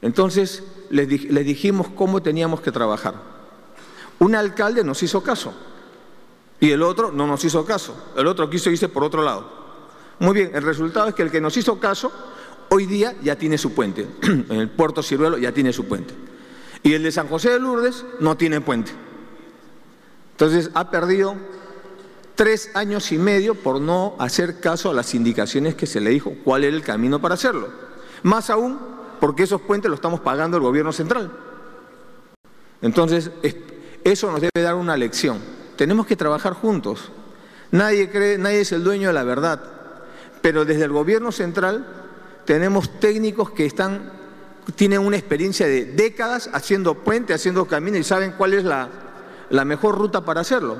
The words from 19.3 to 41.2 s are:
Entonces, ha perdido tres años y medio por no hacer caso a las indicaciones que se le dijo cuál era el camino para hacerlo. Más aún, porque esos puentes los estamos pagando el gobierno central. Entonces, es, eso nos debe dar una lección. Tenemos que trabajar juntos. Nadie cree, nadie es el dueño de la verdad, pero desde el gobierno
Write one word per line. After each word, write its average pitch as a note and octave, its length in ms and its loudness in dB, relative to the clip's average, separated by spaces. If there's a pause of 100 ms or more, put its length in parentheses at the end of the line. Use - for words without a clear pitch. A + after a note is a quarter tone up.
Entonces, D#3+ 380 4
ha F3+ 160 0
perdido F#3+ 440 2 (1000)
tres G#3+ 400 2
años G3+ 360 -2
y D#3 60 0
medio G3+ 380 4
por C3+ 260 0
no F3+ 380 0
hacer E3+ 420 -2
caso E3+ 300 0
a - 20 0
las A#2+ 220 -2
indicaciones A#2 600 0
que D3+ 120 -4
se - 120 -2
le G#2 120 2
dijo C#3+ 240 0 (100)
cuál C3+ 200 2
era D3 120 2
el D#3 60 -4
camino B2+ 380 0
para F3 140 0
hacerlo. E3 340 -2 (540)
Más G#3+ 280 2
aún, B3 280 0 (400)
porque D3 260 2
esos F#3+ 180 -2
puentes G3+ 280 0
los D3 60 0
estamos E3+ 240 -2
pagando D#3+ 380 0
el D#3 40 2
gobierno D3 300 2
central. F3 400 -2 (1500)
Entonces, E3 480 2 (120)
es, D3 140 -2 (480)
eso G3 260 2
nos D3+ 120 -2
debe E3+ 200 0
dar E3+ 120 2
una F3 240 0
lección. A#2+ 400 -2 (380)
Tenemos G3 300 2
que A3 100 2
trabajar D3+ 360 0
juntos. E3 580 -2 (600)
Nadie G3+ 400 4
cree, G3+ 260 2
nadie G3+ 240 2
es G3 120 0
el E3+ 120 0
dueño G3 240 2
de F3 60 4
la C#3 100 2
verdad, C#3+ 380 0 (800)
pero D#3 240 4
desde D#3 180 2
el C#3+ 80 -2
gobierno G#3 400 2